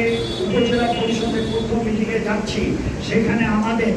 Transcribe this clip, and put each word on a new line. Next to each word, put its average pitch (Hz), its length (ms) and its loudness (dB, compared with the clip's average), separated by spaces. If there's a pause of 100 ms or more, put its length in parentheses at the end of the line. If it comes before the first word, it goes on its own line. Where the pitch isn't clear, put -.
(400)
উপজেলা 233 460 2
পরিষদের 226 680 0
প্রথম 220 320 0
মিটিংয়ে 214 360 0
যাচ্ছি, 208 420 -2 (460)
সেখানে 226 360 2
আমাদের 214 520 2